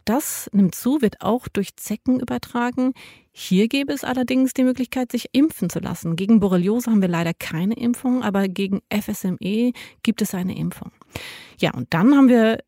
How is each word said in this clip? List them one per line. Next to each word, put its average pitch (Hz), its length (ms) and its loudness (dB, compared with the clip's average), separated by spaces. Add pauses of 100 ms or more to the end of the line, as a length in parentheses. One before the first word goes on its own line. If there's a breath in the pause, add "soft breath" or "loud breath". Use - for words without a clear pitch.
das - 480 -4
nimmt 196 240 4
zu, 277 260 -2
wird 220 200 -2
auch 233 260 -2
durch - 300 -6
Zecken 254 420 -4
übertragen. 247 720 -4 (400 loud breath)
Hier 202 380 0
gäbe 277 240 -2
es 269 100 -8
allerdings 254 500 0
die 254 120 2
Möglichkeit, 254 480 -2
sich - 180 -4
impfen 269 380 2
zu 165 100 -4
lassen. 170 380 -4
Gegen 196 240 4
Borreliose 202 500 2
haben 208 100 4
wir 190 60 2
leider 170 260 0
keine 185 420 -4
Impfung, 247 460 -2
aber 196 280 0
gegen 196 400 -4
F - 180 -4
S 208 160 -8
M 185 160 -2
E 226 320 0 (320 loud breath)
gibt - 180 0
es 208 140 -4
eine 185 220 -4
Impfung. - 340 -8 (680 loud breath)
Ja, - 160 0
und 123 200 -6
dann 226 240 6
haben 269 100 8
wir 226 300 4 (100)